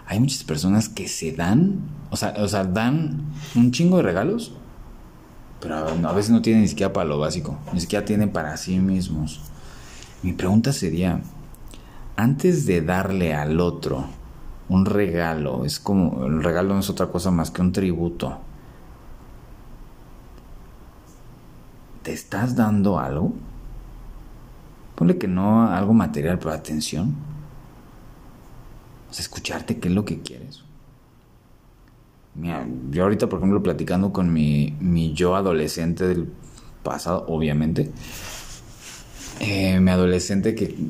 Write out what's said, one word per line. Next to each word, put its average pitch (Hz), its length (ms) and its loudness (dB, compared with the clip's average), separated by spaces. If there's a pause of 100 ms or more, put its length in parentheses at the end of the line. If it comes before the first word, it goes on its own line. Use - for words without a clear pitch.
hay 98 140 -2
muchas 123 240 0
personas 92 460 2
que - 180 -8
se 80 240 -6
dan, 127 480 4 (320)
o 107 60 -4
sea, 104 200 -2
o 104 100 0
sea, 95 180 0
dan 123 560 0 (340)
un 123 160 8
chingo 175 260 4
de 151 60 6
regalos, 113 500 0 (1040)
pero 76 160 -6
a, 78 140 -2
a 85 240 0
veces 104 160 0
no 117 140 6
tienen 110 180 6
ni 101 60 6
siquiera 92 260 0
para 90 160 0
lo 73 80 0
básico, 76 400 -2 (160)
ni 90 60 0
siquiera 101 260 -2
tienen 104 260 2
para 78 260 -4
sí 92 200 -2
mismos. 85 640 0 (840)
Mi 90 100 -2
pregunta 110 380 4
sería, 85 480 0 (960)
antes 143 520 2
de 87 140 4
darle 90 520 0
al 76 260 0
otro 71 460 0 (640)
un 92 160 6
regalo, 80 800 0
es 73 140 -4
como, 90 480 2
el 76 160 0
regalo 90 320 2
no 98 60 2
es 95 100 -2
otra 87 160 0
cosa 90 240 0
más 80 180 2
que - 120 -2
un 92 100 4
tributo, 87 680 0 (3750)
¿te 80 100 -6
estás 123 420 -2
dando 104 440 4
algo? 73 340 0 (1600)
Ponle 87 220 4
que 101 100 -2
no 104 440 4
algo 98 220 4
material, 78 440 2
pero 76 140 -4
atención. 78 640 -2 (1900)
O - 40 -18
sea, - 100 -10
escucharte - 560 -6
qué 87 80 -2
es 87 80 2
lo 104 100 2
que - 160 -6
quieres. - 420 -16 (1700)
Mira, 78 320 -6 (240)
yo 85 120 2
ahorita, 104 240 4
por 92 120 -2
ejemplo, 98 240 4
platicando 90 500 2
con 90 180 2
mi, 73 480 2
mi 82 340 2
yo 90 220 4
adolescente 85 720 0
del 87 240 0 (520)
pasado, - 440 -2
obviamente, 78 640 0 (1500)
eh, 95 360 2
mi 92 100 8
adolescente 92 640 2
que - 240 -4 (120)